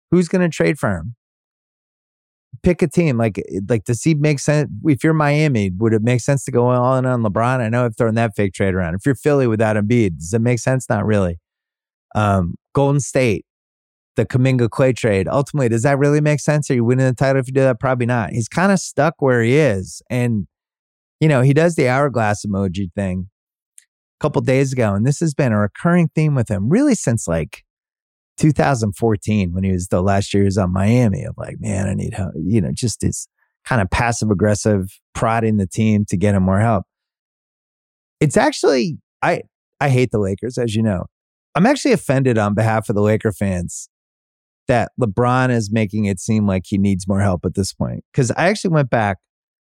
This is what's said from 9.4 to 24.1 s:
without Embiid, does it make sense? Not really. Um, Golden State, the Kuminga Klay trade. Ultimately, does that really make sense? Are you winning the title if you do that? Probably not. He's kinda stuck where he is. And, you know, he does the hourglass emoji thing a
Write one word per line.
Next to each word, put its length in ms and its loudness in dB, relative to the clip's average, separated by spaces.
without 280 2
Embiid, 440 2
does 140 -6
it 60 0
make 200 0
sense? 280 -2
Not 180 -2
really. 340 0
Um, 420 0
Golden 280 2
State, 440 -2
the 100 0
Kuminga 440 0
Klay 260 2
trade. 320 0
Ultimately, 400 -2
does 160 0
that 140 2
really 240 2
make 180 2
sense? 300 -2
Are 60 0
you 100 0
winning 220 2
the 60 2
title 280 2
if 60 -12
you 60 -10
do 80 2
that? 200 0
Probably 240 0
not. 240 -2
He's 180 -6
kinda 300 0
stuck 440 -2
where 200 4
he 160 4
is. 520 0
And, 380 -2
you 80 2
know, 140 4
he 120 4
does 220 2
the 140 2
hourglass 560 0
emoji 480 -4
thing 360 -4
a 420 -12